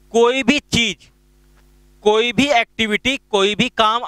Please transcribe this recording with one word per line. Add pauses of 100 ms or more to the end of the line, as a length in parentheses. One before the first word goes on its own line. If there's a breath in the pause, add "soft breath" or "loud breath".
(120)
कोई
भी
चीज, (960)
कोई
भी
activity, (140)
कोई
भी
काम